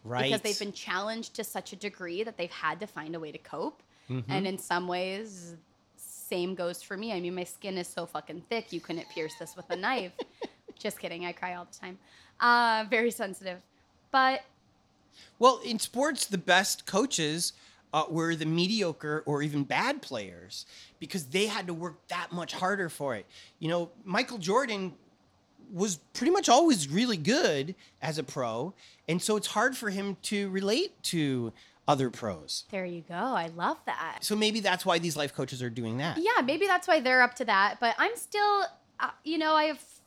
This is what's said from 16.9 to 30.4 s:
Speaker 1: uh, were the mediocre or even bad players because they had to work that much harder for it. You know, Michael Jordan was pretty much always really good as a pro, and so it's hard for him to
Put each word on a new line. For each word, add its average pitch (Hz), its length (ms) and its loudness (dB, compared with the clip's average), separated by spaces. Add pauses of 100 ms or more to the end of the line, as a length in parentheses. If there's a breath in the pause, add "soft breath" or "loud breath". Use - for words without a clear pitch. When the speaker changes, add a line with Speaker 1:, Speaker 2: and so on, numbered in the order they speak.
Speaker 1:
uh, 156 160 2
were 165 240 2
the 156 100 -4
mediocre 165 800 0
or 143 160 0
even 147 220 0
bad 202 400 0
players 95 640 -10 (320 loud breath)
because 165 280 -6
they 185 200 0
had 208 220 -4
to 175 40 -4
work 165 360 -8
that 175 240 -6
much 170 220 -6
harder 185 340 0
for 139 260 -4
it. 101 100 -8 (360 loud breath)
You 156 80 -2
know, 170 220 0 (140)
Michael 240 340 -2
Jordan 196 580 0 (760)
was 185 260 0 (140)
pretty 294 200 2
much 381 160 4
always 247 400 8
really 214 280 2
good 165 600 2 (260 loud breath)
as 151 160 -4
a 143 60 -4
pro, 127 500 -4 (340 loud breath)
and 170 140 0
so 214 140 2
it's 202 100 -2
hard 254 300 2
for 214 140 -4
him 196 320 -4
to 202 280 -2